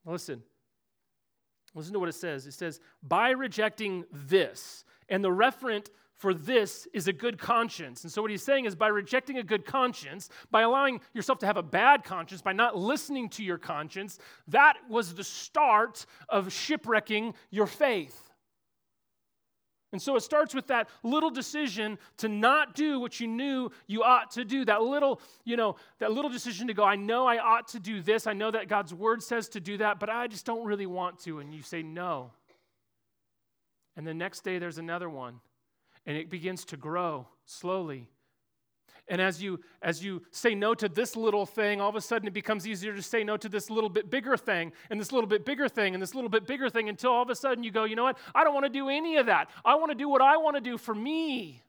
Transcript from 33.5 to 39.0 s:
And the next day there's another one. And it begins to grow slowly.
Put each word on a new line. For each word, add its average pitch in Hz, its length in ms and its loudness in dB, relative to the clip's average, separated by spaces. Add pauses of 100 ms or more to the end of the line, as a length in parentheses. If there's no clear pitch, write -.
And 156 100 -12
the 160 80 -8
next 180 280 -8
day 185 180 -4
there's 165 180 -8
another 170 320 -8
one. 123 300 -12 (640)
And 151 120 -4
it 165 100 -10
begins 180 380 -8
to 156 100 -14
grow 151 520 -6 (180)
slowly. 160 640 -6 (1000)